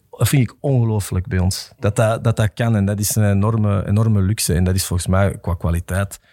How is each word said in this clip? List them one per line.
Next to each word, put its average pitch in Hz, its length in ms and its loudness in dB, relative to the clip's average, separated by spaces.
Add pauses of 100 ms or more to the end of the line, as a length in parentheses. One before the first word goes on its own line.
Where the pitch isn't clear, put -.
(100)
dat - 180 -2
vind 139 140 2
ik - 180 -4
ongelooflijk 113 640 0
bij 95 120 -2
ons. - 400 -2
Dat 101 180 -2
dat, 113 280 0
dat 113 120 0
dat 107 180 0
kan 117 220 0
en 98 80 2
dat 101 160 0
is - 160 -2
een 104 140 4
enorme, 104 560 0
enorme 107 360 2
luxe. 95 320 0
En 90 100 2
dat 92 100 2
is 95 100 -2
volgens 87 240 -4
mij 92 320 2
qua 85 140 -4
kwaliteit, 87 640 -4 (120)